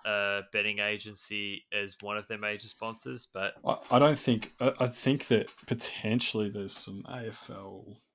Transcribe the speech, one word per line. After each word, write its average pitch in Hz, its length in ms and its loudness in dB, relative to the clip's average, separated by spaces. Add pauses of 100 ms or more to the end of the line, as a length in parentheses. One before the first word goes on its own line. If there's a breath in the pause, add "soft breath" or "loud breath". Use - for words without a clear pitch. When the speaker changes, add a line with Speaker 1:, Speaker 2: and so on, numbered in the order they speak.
Speaker 1:
a 101 360 2 (100)
betting 104 280 0
agency 104 920 -4
as 101 300 -4
one 104 160 -4
of 104 100 -8
their 107 100 -6
major 104 300 -4
sponsors, 113 580 -8
but 98 280 -4 (120)
Speaker 2:
I, - 120 2 (140)
I 143 80 10
don't 147 200 8
think, - 400 2
I, 131 220 4
I 127 60 4
think - 400 0
that 110 220 4 (160)
potentially 113 840 0
there's 98 260 -6
some 98 320 -8
A 123 200 -8
F - 220 -12
L 98 520 -14 (140)